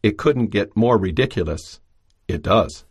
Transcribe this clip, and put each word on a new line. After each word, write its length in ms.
it 140
couldn't 300
get 280
more 220
ridiculous, 800
it 140
does. 500